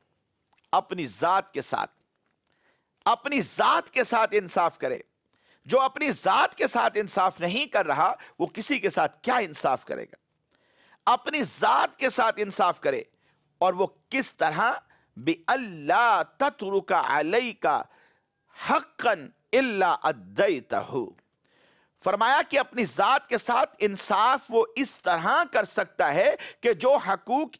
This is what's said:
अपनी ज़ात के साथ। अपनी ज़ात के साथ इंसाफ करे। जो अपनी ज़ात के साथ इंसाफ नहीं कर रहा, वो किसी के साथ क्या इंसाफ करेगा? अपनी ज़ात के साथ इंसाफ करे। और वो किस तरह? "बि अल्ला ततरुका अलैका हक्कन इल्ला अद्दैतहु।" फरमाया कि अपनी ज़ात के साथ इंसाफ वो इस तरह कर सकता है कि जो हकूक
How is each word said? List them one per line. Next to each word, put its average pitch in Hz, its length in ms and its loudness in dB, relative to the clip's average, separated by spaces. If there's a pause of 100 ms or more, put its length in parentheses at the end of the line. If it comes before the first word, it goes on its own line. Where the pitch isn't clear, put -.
(720)
अपनी 180 340 -2
ज़ात 170 480 0
के 135 80 -6
साथ। 101 240 -4 (1200)
अपनी 269 340 0
ज़ात 233 480 0
के 254 160 0
साथ 220 300 0
इंसाफ 175 440 0
करे। 127 260 -6 (600)
जो 139 100 4
अपनी 285 340 0
ज़ात - 440 2
के - 140 0
साथ 226 280 0
इंसाफ 185 440 0
नहीं 196 260 -2
कर 180 200 0
रहा, 156 320 0 (220)
वो - 60 -2
किसी 196 320 -4
के 190 120 -2
साथ 156 180 0 (160)
क्या 247 140 0
इंसाफ 151 460 -2
करेगा? - 340 -12 (920)
अपनी 277 300 -2
ज़ात 233 540 0
के 262 140 0
साथ 226 280 0
इंसाफ 190 400 0
करे। 135 320 -4 (500)
और 185 140 2
वो 185 120 0 (240)
किस - 280 -4
तरह? 175 420 0 (380)
"बि 156 300 -2
अल्ला 190 760 2
ततरुका 196 760 -2
अलैका 160 880 0 (840)
हक्कन 220 640 -2 (220)
इल्ला 208 380 2
अद्दैतहु।" 123 1200 -2 (920)
फरमाया 226 400 2
कि - 140 -4
अपनी 254 280 -2
ज़ात 208 420 0
के 240 120 -2
साथ 240 280 0 (140)
इंसाफ 208 680 0
वो 226 280 0
इस - 240 -6
तरह 190 420 0
कर 220 200 -2
सकता 180 460 -2
है 190 260 2 (260)
कि 226 120 2
जो 254 220 4
हकूक 233 640 -2